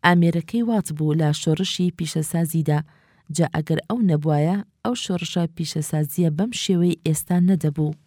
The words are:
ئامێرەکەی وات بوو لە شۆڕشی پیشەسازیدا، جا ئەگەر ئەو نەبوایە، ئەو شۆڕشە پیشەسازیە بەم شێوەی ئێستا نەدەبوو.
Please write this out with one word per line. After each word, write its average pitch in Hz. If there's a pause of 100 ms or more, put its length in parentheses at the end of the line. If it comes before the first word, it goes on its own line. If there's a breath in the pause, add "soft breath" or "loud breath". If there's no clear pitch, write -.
ئامێرەکەی 175
وات 220
بوو 151
لە 151 (120)
شۆڕشی 175
پیشەسازیدا، 156 (560 soft breath)
جا 165
ئەگەر 156
ئەو 226 (120)
نەبوایە، 151 (280)
ئەو 247
شۆڕشە 175 (120)
پیشەسازیە 156
بەم 208 (120)
شێوەی 175
ئێستا 160 (100)
نەدەبوو. 151 (100)